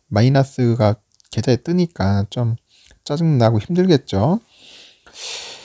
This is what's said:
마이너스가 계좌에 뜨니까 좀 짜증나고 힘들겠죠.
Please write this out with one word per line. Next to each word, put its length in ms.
마이너스가 880
계좌에 260
뜨니까 720
좀 260
짜증나고 540
힘들겠죠. 800